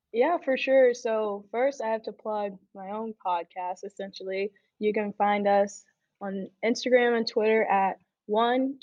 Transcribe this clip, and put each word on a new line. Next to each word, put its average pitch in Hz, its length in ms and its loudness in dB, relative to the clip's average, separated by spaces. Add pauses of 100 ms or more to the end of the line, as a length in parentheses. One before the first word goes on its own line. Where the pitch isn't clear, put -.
(140)
Yeah, 294 300 2
for 262 140 0
sure. 262 360 4
So 214 580 -4
first, 262 300 -2
I 220 80 -2
have 220 140 -2
to 214 100 -8
plug 208 400 -6 (200)
my 190 180 -14
own 220 220 -8 (120)
podcast, 180 600 -6
essentially. 196 680 -8 (280)
You 208 140 0
can 208 240 -2
find 208 300 2
us 202 360 2 (380)
on 196 280 -8 (160)
Instagram 240 520 4
and 226 100 -2
Twitter 220 380 2
at 190 320 2 (280)
one 247 580 0